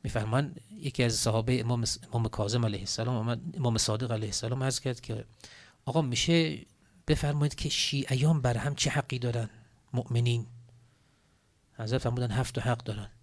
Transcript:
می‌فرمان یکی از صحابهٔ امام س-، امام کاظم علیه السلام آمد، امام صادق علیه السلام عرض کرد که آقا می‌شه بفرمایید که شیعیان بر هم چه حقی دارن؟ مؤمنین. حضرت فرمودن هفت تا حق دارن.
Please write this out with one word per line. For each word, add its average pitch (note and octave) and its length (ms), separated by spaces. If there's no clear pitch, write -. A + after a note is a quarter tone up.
می‌فرمان A#2+ 520
یکی D3 320
از A#2 100
صحابهٔ A2+ 460
امام A#2 260
س-، - 140
امام A#2 140
کاظم A2 380
علیه G2+ 140
السلام A2+ 360
آمد، A2+ 260
امام A#2+ 240
صادق A2+ 340
علیه G#2+ 160
السلام A#2+ 360
عرض C3 160
کرد B2 220
که - 240
آقا D#3 160
می‌شه D#3 640
بفرمایید D3 480
که - 140
شیعیان C#3 720
بر A#2+ 160
هم C3+ 180
چه - 140
حقی C#3 300
دارن؟ A#2 300
مؤمنین. A#2+ 520
حضرت A2+ 280
فرمودن B2 300
هفت B2 240
تا A#2 60
حق A#2 220
دارن. G#2 260